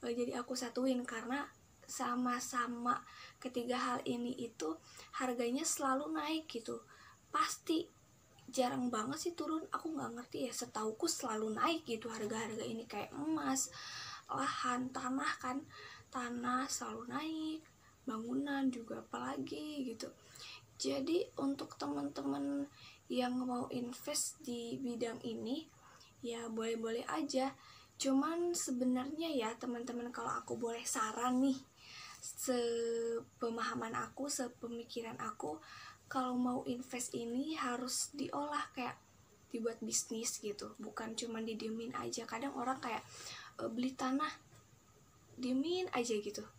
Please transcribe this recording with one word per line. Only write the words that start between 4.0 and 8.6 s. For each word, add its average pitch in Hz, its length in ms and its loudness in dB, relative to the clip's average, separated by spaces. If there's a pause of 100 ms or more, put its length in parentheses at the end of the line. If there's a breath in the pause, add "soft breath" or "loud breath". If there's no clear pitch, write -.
ini 240 300 0
itu 240 340 -2 (460 loud breath)
harganya 254 480 2
selalu 285 480 2
naik 311 340 0
gitu. 233 320 -4 (480 loud breath)
Pasti - 640 2 (600)
jarang 247 420 4